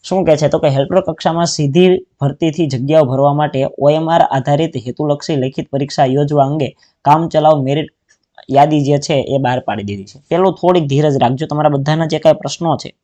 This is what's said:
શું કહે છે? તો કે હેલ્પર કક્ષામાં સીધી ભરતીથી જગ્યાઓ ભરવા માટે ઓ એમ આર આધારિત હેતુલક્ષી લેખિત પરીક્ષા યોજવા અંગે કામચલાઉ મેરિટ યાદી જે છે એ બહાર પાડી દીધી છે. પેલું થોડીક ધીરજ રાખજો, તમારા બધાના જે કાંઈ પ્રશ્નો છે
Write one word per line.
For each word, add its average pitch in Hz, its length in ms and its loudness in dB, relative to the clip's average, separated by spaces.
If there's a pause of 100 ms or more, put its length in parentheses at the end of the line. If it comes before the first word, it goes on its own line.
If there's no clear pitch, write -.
શું 185 220 -2
કહે 156 120 4
છે? 151 100 0
તો 147 120 0
કે 165 80 0
હેલ્પર 139 340 0
કક્ષામાં 165 440 -2
સીધી 170 520 2 (240)
ભરતીથી 151 460 -2
જગ્યાઓ 139 360 0
ભરવા 139 300 0
માટે 143 320 -2 (140)
ઓ 143 100 4
એમ 160 200 0
આર 165 120 2
આધારિત 143 560 0
હેતુલક્ષી 143 580 -4
લેખિત 131 340 -4
પરીક્ષા 139 360 -2
યોજવા 143 400 2
અંગે 139 300 -4 (260)
કામચલાઉ 151 640 2
મેરિટ 139 240 -2 (640)
યાદી 147 300 4
જે 143 160 2
છે 143 160 -4
એ 135 240 0
બહાર 127 220 0
પાડી 104 240 -6
દીધી 101 220 -10
છે. - 240 -20
પેલું 180 240 2
થોડીક 170 340 0
ધીરજ 139 300 0
રાખજો, 131 280 -2
તમારા 151 240 -2
બધાના 151 360 -2
જે 156 140 -4
કાંઈ 156 160 2
પ્રશ્નો 151 400 -4
છે - 280 -14